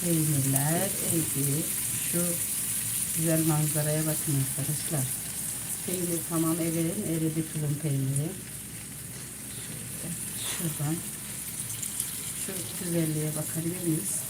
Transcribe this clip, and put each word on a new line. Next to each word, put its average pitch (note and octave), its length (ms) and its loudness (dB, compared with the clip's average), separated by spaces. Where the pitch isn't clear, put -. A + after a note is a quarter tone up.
peynirler D3+ 840 4
eridi. C#3+ 500 2
Şu F3 100 4
güzel D#3+ 300 4
manzaraya D3+ 540 4
bakın D#3 400 0
arkadaşlar. C#3 640 0
Peynir F3 420 0
tamam E3 320 4
eridi. E3 340 2
Eridi D#3+ 440 0
tulum D3 300 0
peyniri. C#3 480 2
Şöyle E3+ 180 0
şuradan. D3 200 2
Şu G3 60 -4
güzelliğe D#3 520 2
bakabilir E3+ 500 -2
miyiz? E3+ 440 0